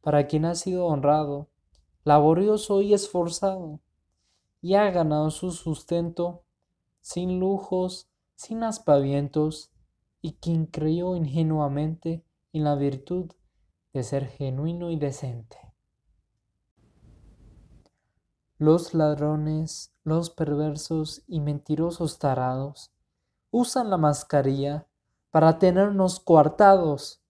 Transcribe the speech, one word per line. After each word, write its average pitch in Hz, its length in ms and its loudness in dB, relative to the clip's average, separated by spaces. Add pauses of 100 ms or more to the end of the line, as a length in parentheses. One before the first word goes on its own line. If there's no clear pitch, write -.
Para 147 260 2
quien 156 200 0
ha 170 80 -2
sido 180 320 -4
honrado, 147 600 0 (560)
laborioso 185 760 4
y 202 140 4
esforzado, 175 840 -4 (800)
y 180 120 -2
ha 202 160 4
ganado 156 400 0
su 180 220 -8
sustento 170 920 -6 (600)
sin 180 360 -4
lujos, 185 680 -4 (260)
sin 226 280 -10
aspavientos, 147 1080 0 (560)
y 156 100 -12
quien 165 280 -2
creyó 170 520 -4
ingenuamente 156 1080 -2 (300)
en 151 100 -2
la 147 120 2
virtud 143 540 -4 (600)
de 131 100 -4
ser 135 240 -4
genuino 156 640 -6
y 165 60 -4
decente. 131 600 -8 (3000)
Los 165 380 2
ladrones, 151 1000 -2 (100)
los 165 280 -2
perversos 151 960 -4
y 160 140 -6
mentirosos 151 800 -4
tarados 131 720 -4 (600)
usan 240 400 0
la 185 80 2
mascarilla 143 880 0 (440)
para 165 280 4
tenernos 190 640 2
coartados. 160 1080 4